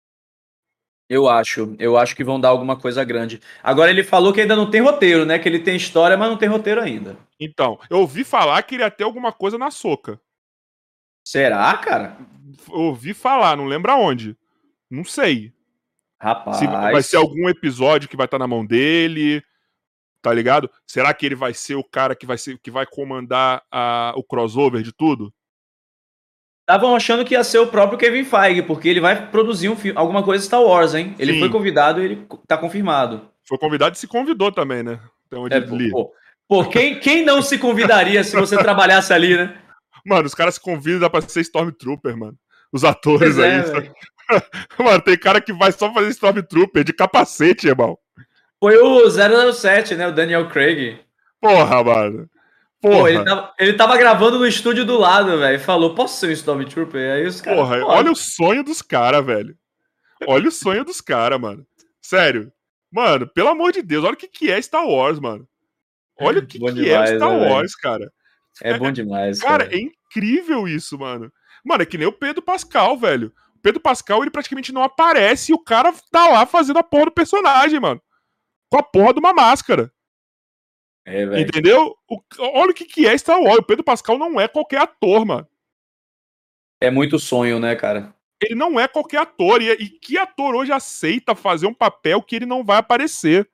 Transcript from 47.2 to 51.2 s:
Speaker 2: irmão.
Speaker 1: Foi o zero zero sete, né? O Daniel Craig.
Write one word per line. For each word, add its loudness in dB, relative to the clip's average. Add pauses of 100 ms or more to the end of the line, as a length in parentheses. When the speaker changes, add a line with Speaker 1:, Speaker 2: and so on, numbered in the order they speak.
Speaker 2:
irmão. 2 (640)
Speaker 1:
Foi 6
o 8
zero 4
zero 4
sete, 0
né? -4
O -4
Daniel -2
Craig. 0 (400)